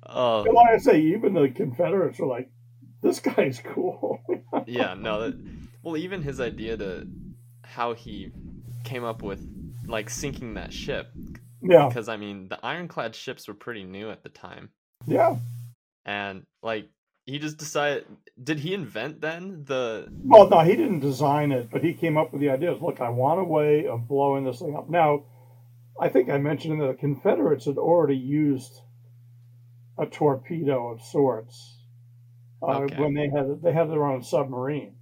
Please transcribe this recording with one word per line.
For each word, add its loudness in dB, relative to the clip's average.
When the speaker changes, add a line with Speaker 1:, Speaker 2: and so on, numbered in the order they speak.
Speaker 1:
Oh. 0
Speaker 2:
And 4
like 10
I 4
say, 6
even 2
the 4
Confederates -2
were -2
like, -4
"This 2
guy's 0
cool." -6
<laughs> -12
Speaker 1:
Yeah, -2
no, -4
that, -14
well, -6
even -8
his -8
idea -6
to -8
how -6
he -14
came -8
up -6
with, -8
like, -6
sinking -8
that -10
ship. -8
Speaker 2:
Yeah. 8
Speaker 1:
Because, -6
I -6
mean, -10
the -12
ironclad -6
ships -12
were -14
pretty -12
new -12
at -16
the -20
time. -18
Speaker 2:
Yeah. 2
Speaker 1:
And, -8
like, -6
he -8
just -8
decided, -2
did -4
he -4
invent -8
then -10
the -4
Speaker 2:
Well, 12
no, 6
he 6
didn't 0
design 0
it, -2
but -4
he 0
came -2
up 0
with -6
the 2
ideas. 0
"Look, -4
I -2
want 2
a 0
way 2
of -6
blowing 2
this -4
thing -6
up." -10
Now, 4
I 0
think 4
I 0
mentioned -2
that 0
the -2
Confederates 0
had -2
already 4
used -2
a -2
torpedo 0
of -14
sorts, -2
uh, 0
Speaker 1:
Okay. -2
Speaker 2:
when 2
they 0
had, -2
they 4
had 2
their 2
own -2
submarine. -2